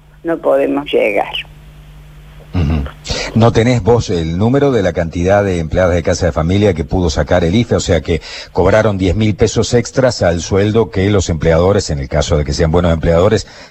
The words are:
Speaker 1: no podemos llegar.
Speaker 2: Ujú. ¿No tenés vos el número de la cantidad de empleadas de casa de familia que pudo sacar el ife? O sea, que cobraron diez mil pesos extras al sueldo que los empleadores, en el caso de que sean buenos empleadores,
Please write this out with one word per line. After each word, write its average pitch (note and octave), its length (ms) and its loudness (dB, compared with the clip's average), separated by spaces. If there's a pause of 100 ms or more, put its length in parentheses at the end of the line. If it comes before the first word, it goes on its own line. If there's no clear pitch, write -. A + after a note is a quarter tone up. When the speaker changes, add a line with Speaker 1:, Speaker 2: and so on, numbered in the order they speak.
(240)
Speaker 1:
no E3 140 -4
podemos C#3 540 -2
llegar. A2 420 -2 (1200)
Speaker 2:
Ujú. D#2 300 -2 (520)
¿No A2+ 160 4
tenés A#2 320 2
vos A2 260 2
el E2 280 -2
número C3+ 340 2
de A2+ 120 2
la F2 100 0
cantidad F2 500 0
de F2+ 160 -2
empleadas E2+ 360 0
de E2 80 0
casa F2+ 240 0
de D#2+ 40 0
familia F#2 420 2
que D#2 120 -4
pudo F2 240 -2
sacar E2+ 340 0
el E2+ 120 2
ife? A2+ 200 0
O F2 40 0
sea, E2 220 0
que D#2+ 200 -2 (300)
cobraron G2+ 460 2
diez F#2 180 0
mil G#2+ 200 0
pesos A2+ 380 0
extras B2 500 0
al E2+ 180 0
sueldo G#2 500 0
que F#2+ 180 0
los G2+ 200 0
empleadores, E2 600 2
en D2+ 100 -4
el C2+ 80 -8
caso D2+ 300 -2
de D2 80 -2
que C#2+ 80 -4
sean D#2+ 180 0
buenos F2 220 2
empleadores, E2+ 540 2 (240)